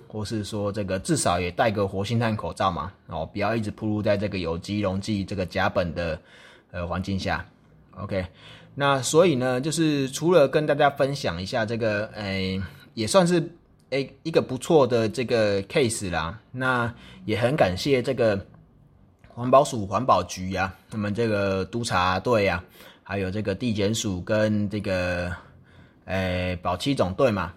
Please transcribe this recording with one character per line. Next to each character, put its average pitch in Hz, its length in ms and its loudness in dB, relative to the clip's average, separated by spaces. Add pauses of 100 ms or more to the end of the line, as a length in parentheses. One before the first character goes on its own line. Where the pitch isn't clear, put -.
或 107 160 -8
是 107 180 -4
说 101 300 -4
这 101 100 -4
个 92 160 -4
至 151 180 -2
少 90 220 0
也 90 120 -2
戴 117 200 0
个 101 160 0
活 95 160 -4
性 113 160 -2
炭 113 160 0
口 - 200 -6
罩 98 160 0
嘛， 82 200 -4 (180)
哦， 80 180 -6
不 - 120 -10
要 104 160 0
一 117 60 0
直 104 100 -4
暴 110 160 -6
露 107 160 0
在 104 140 2
这 101 120 -2
个 92 100 -6
有 82 180 -2
机 101 240 -4
溶 95 200 0
剂、 101 240 -2
这 92 120 -8
个 95 80 -2
甲 92 240 0
苯 90 240 0
的， 80 260 -4 (520)
呃， 87 160 -6
环 87 160 -4
境 95 160 -4
下。 92 260 -4 (540)
OK， 95 260 -4 (500)
那 139 280 0
所 160 240 6
以 160 80 4
呢， 127 260 0
就 151 100 -4
是 147 380 2
除 156 240 0
了 147 160 8
跟 151 160 2
大 151 100 2
家 143 140 6
分 139 260 0
享 92 280 -4
一 - 20 -6
下 110 220 -2
这 117 100 -4
个， 107 380 0
诶， 95 480 -2 (320)
也 110 120 -2
算 180 200 6
是， 170 260 2 (380)
诶， 135 320 -4
一 160 80 -6
个 160 100 4
不 127 160 -2
错 143 300 6
的 113 220 2
这 120 160 -4
个 107 400 2
case 110 460 0
啦， 85 300 -4 (100)
那 127 420 -2 (340)
也 107 120 0
很 127 180 2
感 95 200 2
谢 131 260 2
这 131 120 -2
个 107 320 2 (800)
环 123 220 -6
保 135 120 8
署、 113 240 -4
环 95 200 -2
保 101 160 4
局 92 320 -6
啊， 92 200 -2 (140)
他 - 80 -12
们 104 160 -2
这 113 160 0
个 98 360 0
督 117 200 -6
察 92 340 2
队 104 300 2
啊， 87 160 -2 (380)
还 98 160 -6
有 92 120 -2
这 104 120 -4
个 101 120 -2
地 113 200 -2
检 104 200 0
署 98 260 -2
跟 107 500 0
这 107 100 -4
个， 90 500 -2 (760)
诶， 90 560 -2
保 90 140 -2
七 139 180 -2
总 92 180 0
队 127 180 2
嘛。 92 260 -2